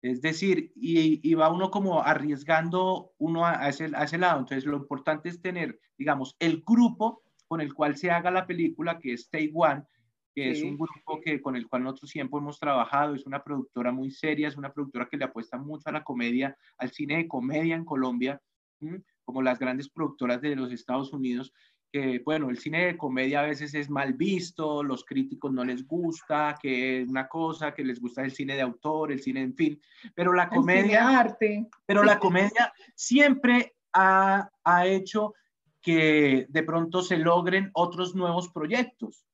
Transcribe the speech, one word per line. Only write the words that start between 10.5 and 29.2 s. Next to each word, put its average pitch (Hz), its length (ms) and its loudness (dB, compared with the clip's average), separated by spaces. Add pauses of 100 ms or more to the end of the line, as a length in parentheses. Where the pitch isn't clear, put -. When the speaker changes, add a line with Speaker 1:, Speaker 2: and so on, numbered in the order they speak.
Speaker 1:
es 151 100 -2
Speaker 2:
Sí. 151 60 -4
Speaker 1:
un 147 100 -6
grupo 156 480 -8
que, 151 160 -2
con 135 160 -6
el 117 120 -8
cual 127 160 -2
nosotros 135 260 -10
siempre 143 280 -6
hemos 143 220 -10
trabajado. 143 540 0
Es 135 120 -10
una 143 160 -8
productora 127 500 -6
muy 131 180 -6
seria, 151 380 -4
es 143 80 -10
una 139 160 -12
productora 135 380 -8
que 147 60 -8
le 139 80 -4
apuesta 117 320 -10
mucho 147 320 -12
a 147 40 -8
la 151 120 -8
comedia, 123 520 -2 (220)
al - 140 -8
cine 147 240 -4
de 165 120 -2
comedia 151 460 -2
en 165 100 -6
Colombia, 131 560 -2 (400)
¿m? 170 220 -12 (220)
Como 131 180 -6
las 127 160 0
grandes 131 300 -6
productoras 131 540 -4
de 147 120 -2
los 131 160 -6
Estados 131 440 -6
Unidos, 131 380 -6 (380)
que, 131 340 -2
bueno, 151 260 -2
el 120 80 -6
cine 165 280 -2
de 175 100 -2
comedia 135 440 -2
a 147 60 0
veces 147 260 -6
es 147 160 -6
mal 139 260 -2
visto, 160 680 -4
los 131 220 -6
críticos 135 480 -6
no 127 120 -2
les 127 220 -6
gusta, 151 720 -4
que 131 420 -2
es 123 60 -6
una 131 200 -4
cosa, 160 440 -4
que 147 120 -8
les 127 160 -4
gusta 123 240 -6
el 135 80 -6
cine 139 240 -6
de 135 60 -2
autor, 151 500 -4
el 139 100 -6